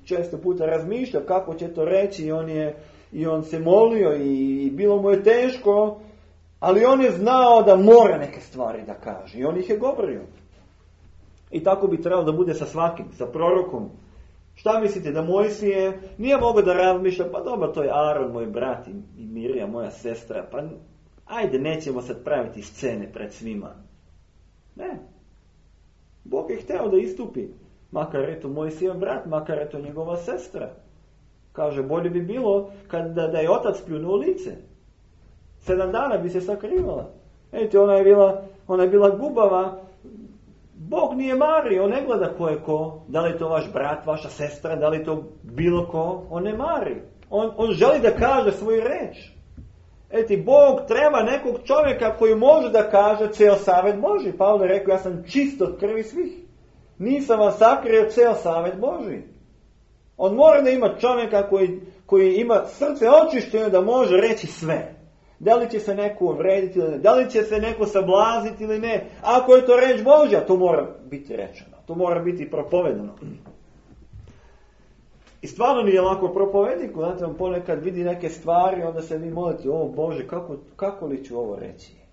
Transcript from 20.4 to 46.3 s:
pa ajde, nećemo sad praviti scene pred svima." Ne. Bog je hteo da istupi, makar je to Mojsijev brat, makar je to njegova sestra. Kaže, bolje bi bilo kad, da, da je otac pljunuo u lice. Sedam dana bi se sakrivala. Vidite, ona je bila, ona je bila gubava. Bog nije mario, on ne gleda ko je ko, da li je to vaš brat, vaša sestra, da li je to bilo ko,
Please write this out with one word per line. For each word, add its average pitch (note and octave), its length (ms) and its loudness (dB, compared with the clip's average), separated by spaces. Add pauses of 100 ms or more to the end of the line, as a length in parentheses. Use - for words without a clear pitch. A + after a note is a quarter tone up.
pa C3 120 -10 (640)
ajde, F#3+ 320 -6
nećemo C#3+ 440 -6
sad - 220 -14
praviti A#2 380 -6
scene A2 500 -10
pred G#2 200 -14
svima." G#2 380 -14 (1040)
Ne. E4+ 220 -14 (1300)
Bog C#3 260 -8
je A3+ 60 -6
hteo - 320 -8
da F#3+ 80 2
istupi, F3+ 520 -4 (420)
makar D3+ 380 -6
je D#3+ 120 -12
to C#3 80 -12
Mojsijev D#3 460 -6
brat, F3+ 320 -8
makar D#3 320 -6
je D3 120 -8
to D3 100 -14
njegova D#3 360 -10
sestra. - 540 -12 (840)
Kaže, D3 300 -4
bolje E3+ 280 -4
bi F3 120 -4
bilo G3+ 480 -2 (180)
kad, E3 260 -8
da, E3 120 -2
da D#3+ 120 -4
je D#3+ 120 0
otac F3+ 360 0
pljunuo E3 260 -6
u G3+ 40 0
lice. F4+ 400 -4 (1040)
Sedam F#3 320 -2
dana A#3 260 -2
bi E3+ 120 -6
se F3+ 100 -4
sakrivala. G#3 680 -6 (420)
Vidite, G#3 260 2
ona G3+ 160 6
je G3 100 4
bila, G3 380 6 (240)
ona F#3 160 0
je F3+ 60 2
bila G3+ 220 6
gubava. G3 720 0 (920)
Bog B3+ 400 -4
nije C4 200 -2
mario, C4 500 2
on G3+ 60 0
ne C4+ 160 -4
gleda G3 320 -2
ko E3+ 100 -2
je D3+ 120 -4
ko, D#3 480 -6
da D3 120 -2
li E3+ 100 -2
je E3+ 80 -8
to E3 100 -4
vaš C#3+ 240 -4
brat, D3 340 -6
vaša D3+ 220 -6
sestra, D3+ 480 -8
da D3+ 120 0
li D#3+ 80 -2
je D#3 80 -8
to D#3 180 -6 (200)
bilo E3+ 440 -2
ko, E3+ 440 -6